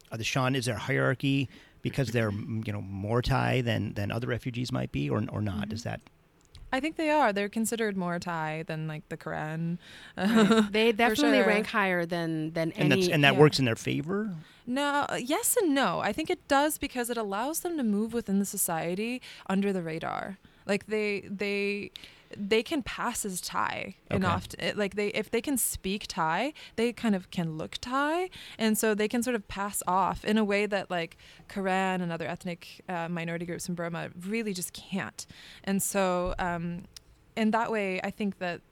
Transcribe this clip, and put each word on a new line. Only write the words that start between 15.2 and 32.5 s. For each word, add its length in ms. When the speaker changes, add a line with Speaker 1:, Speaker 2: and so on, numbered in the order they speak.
Speaker 2:
and 140
no. 240
I 140
think 180
it 160
does 320
because 320
it 60
allows 420
them 180
to 60
move 280
within 280
the 60
society 760
under 240
the 120
radar. 560
Like, 220
they, 420
they, 640
they 280
can 180
pass 440
as 160
Thai 540
in 160
Speaker 1:
Okay. 80
Speaker 2:
oft-, 240
it, 180
like, 200
they, 140
if 200
they 120
can 160
speak 500
Thai, 460
they 140
kind 220
of 160
can 300
look 200
Thai, 520
and 180
so 200
they 120
can 140
sort 140
of 120
pass 380
off 400
in 140
a 40
way 220
that, 240
like, 280
Karen 520
and 100
other 140
ethnic, 640